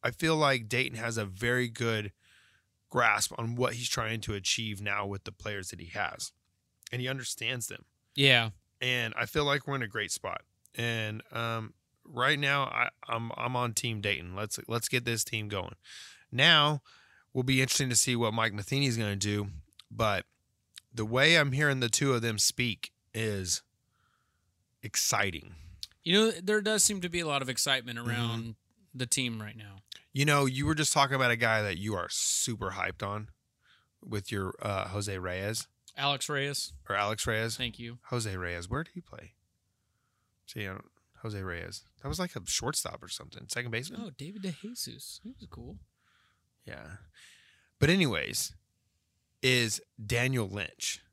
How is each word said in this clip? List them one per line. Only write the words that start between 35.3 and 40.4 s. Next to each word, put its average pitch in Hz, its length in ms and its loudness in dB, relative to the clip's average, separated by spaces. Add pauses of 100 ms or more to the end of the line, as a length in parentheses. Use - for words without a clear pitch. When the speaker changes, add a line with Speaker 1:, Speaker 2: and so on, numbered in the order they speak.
Speaker 2:
Alex 139 320 0
Reyes. 143 440 -4 (160)
Speaker 1:
Or 98 80 0
Alex 104 300 0
Reyes. 113 300 0
Speaker 2:
Thank 120 220 -6
you. 120 280 -12
Speaker 1:
Jose 110 300 -2
Reyes, 87 340 -4
where 143 140 -4
did - 100 -16
he 180 60 -10
play? - 320 -20 (1120)